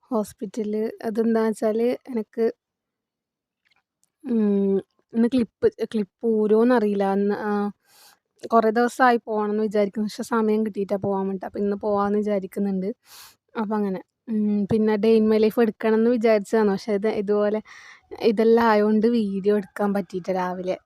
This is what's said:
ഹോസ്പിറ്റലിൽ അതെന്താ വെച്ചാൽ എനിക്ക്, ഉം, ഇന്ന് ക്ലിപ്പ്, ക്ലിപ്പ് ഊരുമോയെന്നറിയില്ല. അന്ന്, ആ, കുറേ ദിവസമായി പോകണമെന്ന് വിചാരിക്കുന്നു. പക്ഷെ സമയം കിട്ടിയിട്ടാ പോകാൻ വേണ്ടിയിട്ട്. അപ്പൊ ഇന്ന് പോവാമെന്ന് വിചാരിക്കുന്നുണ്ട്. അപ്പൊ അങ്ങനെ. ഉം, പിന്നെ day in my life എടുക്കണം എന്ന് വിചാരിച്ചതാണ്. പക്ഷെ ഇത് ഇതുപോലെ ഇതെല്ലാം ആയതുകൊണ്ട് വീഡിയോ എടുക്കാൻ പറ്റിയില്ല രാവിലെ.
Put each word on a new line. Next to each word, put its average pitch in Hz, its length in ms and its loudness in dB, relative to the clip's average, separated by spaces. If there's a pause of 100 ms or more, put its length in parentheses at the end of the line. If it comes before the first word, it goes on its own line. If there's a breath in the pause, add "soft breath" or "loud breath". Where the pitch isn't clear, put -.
ഹോസ്പിറ്റലിൽ 208 680 -6 (300)
അതെന്താ 226 380 0
വെച്ചാൽ 220 360 -2 (280)
എനിക്ക്, 226 380 -4 (1800)
ഉം, 202 540 0 (360)
ഇന്ന് 233 140 2
ക്ലിപ്പ്, 254 420 0 (160)
ക്ലിപ്പ് - 440 -6
ഊരുമോയെന്നറിയില്ല. 214 800 2
അന്ന്, 202 300 0
ആ, 208 100 -4 (920 soft breath)
കുറേ 220 280 4
ദിവസമായി 240 540 2
പോകണമെന്ന് 214 380 -2
വിചാരിക്കുന്നു. 208 460 -2
പക്ഷെ - 180 -10
സമയം 220 360 0
കിട്ടിയിട്ടാ 202 360 -4
പോകാൻ 196 260 -2
വേണ്ടിയിട്ട്. 196 240 -6
അപ്പൊ - 100 -10
ഇന്ന് 202 180 -2
പോവാമെന്ന് 202 420 0
വിചാരിക്കുന്നുണ്ട്. 202 680 -4 (680 loud breath)
അപ്പൊ 220 180 -4
അങ്ങനെ. 196 260 -4 (260)
ഉം, 208 380 -2
പിന്നെ 214 300 0
day 220 200 2
in 214 120 4
my 214 100 4
life 220 220 2
എടുക്കണം 220 380 0
എന്ന് 226 140 2
വിചാരിച്ചതാണ്. 220 600 2
പക്ഷെ 196 220 -4
ഇത് 202 200 -2
ഇതുപോലെ 208 460 0 (640 loud breath)
ഇതെല്ലാം 226 460 4
ആയതുകൊണ്ട് 214 400 4
വീഡിയോ 202 500 0
എടുക്കാൻ 202 360 -4
പറ്റിയില്ല 185 400 -4
രാവിലെ. 185 420 -4 (100)